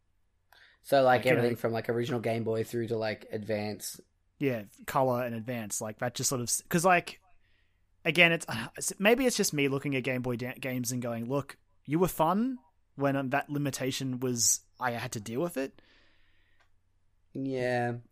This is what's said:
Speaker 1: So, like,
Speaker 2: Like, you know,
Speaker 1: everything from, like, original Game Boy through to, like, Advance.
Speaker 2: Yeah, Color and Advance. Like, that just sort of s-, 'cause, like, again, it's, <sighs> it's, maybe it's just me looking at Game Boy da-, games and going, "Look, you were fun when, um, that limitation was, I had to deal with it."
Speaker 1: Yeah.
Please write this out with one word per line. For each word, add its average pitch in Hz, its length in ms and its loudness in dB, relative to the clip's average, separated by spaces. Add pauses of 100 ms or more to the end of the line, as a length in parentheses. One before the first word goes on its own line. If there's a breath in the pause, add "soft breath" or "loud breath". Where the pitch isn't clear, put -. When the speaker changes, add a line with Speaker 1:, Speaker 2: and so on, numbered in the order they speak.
(840 soft breath)
Speaker 1:
So, 139 180 4
like, 123 180 6
Speaker 2:
Like, 113 60 -2
you 127 60 4
know, 120 60 6
Speaker 1:
everything 120 180 2
from, 113 160 -2
like, 110 180 -4
original 120 300 0
Game 113 240 -2
Boy 110 200 -2
through 117 240 -4
to, 113 100 -2
like, 107 340 -4
Advance. 107 680 -6 (380)
Speaker 2:
Yeah, 123 260 -2 (220)
Color 127 380 0
and 117 100 -4
Advance. 113 480 -6
Like, 107 180 -10
that 123 140 -4
just - 160 -2
sort 123 120 -2
of 117 80 -6
s-, - 180 -2
'cause, 170 180 2
like, 175 360 4 (840)
again, 170 280 6
it's, 165 120 -2 (160)
<sighs> - 160 -10
it's, - 220 -6
maybe 233 260 4
it's 240 120 2
just 196 160 2
me 143 160 2
looking 139 260 -2
at 127 80 -2
Game 127 180 -2
Boy 123 140 -2
da-, 123 240 -6
games 127 320 -4
and 123 100 -4
going, 117 260 -4
"Look, 139 300 -4 (280)
you 151 140 0
were 175 100 4
fun 214 500 0 (360)
when, 139 200 2
um, 139 140 -2
that 139 200 0
limitation 135 680 -2
was, 123 420 2 (180)
I 123 120 -2
had 117 220 -6
to 113 80 -6
deal 117 200 -4
with 175 160 -2
it." - 240 -6 (1500 soft breath)
Speaker 1:
Yeah. 123 640 0 (160)